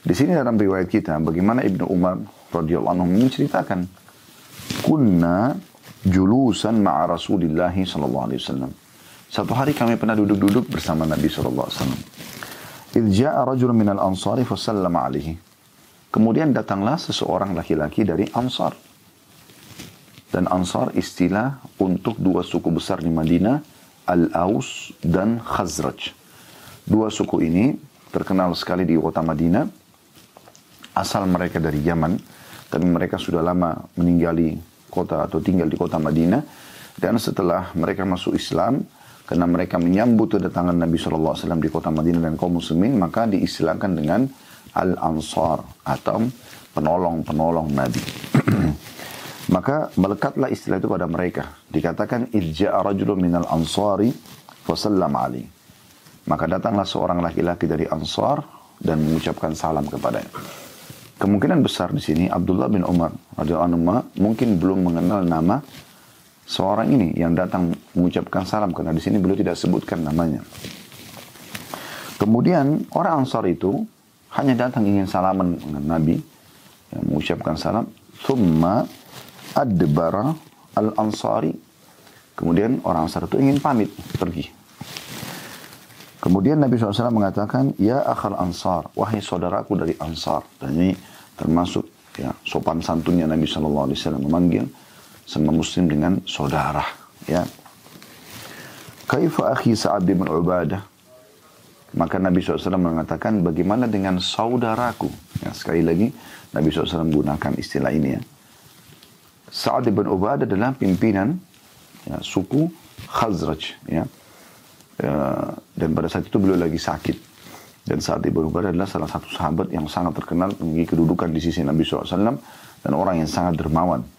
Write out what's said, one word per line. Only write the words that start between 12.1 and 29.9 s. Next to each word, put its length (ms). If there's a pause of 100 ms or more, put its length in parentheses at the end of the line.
"Idh 160
ja'a 320
rajulun 320
minal 240
ansari 480
fasallama 560
alaihi." 320 (720)
Kemudian 480
datanglah 400
seseorang 560
laki-laki 560
dari 240
Ansar. 400 (1600)
Dan 160
Ansar 480
istilah 640 (160)
untuk 400
dua 240
suku 320
besar 320
di 80
Madinah, 480 (420)
Al-Aus 960
dan 400
Khazraj. 720 (720)
Dua 240
suku 400
ini 320 (320)
terkenal 480
sekali 240
di 160
kota 240
Madinah. 400 (1300)